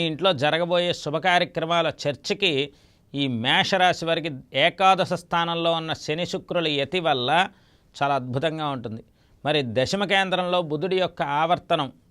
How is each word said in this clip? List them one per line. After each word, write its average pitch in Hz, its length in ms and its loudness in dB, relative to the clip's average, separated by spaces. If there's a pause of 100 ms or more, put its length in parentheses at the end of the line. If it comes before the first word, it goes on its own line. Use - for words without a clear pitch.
(100)
ఇంట్లో 165 220 0 (120)
జరగబోయే 175 480 2 (100)
శుభ 151 140 -4 (100)
కార్యక్రమాల 170 600 2 (160)
చర్చకి 180 480 -2 (600)
ఈ 143 100 0 (220)
మేషరాశి 180 640 2
వారికి 165 220 -2 (340)
ఏకాదశ 190 460 2 (120)
స్థానంలో 170 560 0
ఉన్న 160 120 -6 (120)
శని 165 300 -2
శుక్రుల 170 340 -2 (120)
యతి 170 280 -2
వల్ల 131 220 0 (680)
చాలా 143 220 0
అద్భుతంగా 151 540 -4
ఉంటుంది. 117 280 -10 (420)
మరి 151 160 2 (180)
దశమ 190 240 0 (100)
కేంద్రంలో 180 460 2 (120)
బుధుడి 175 300 -2
యొక్క 175 220 -2 (180)
ఆవర్తనం 165 480 0 (220)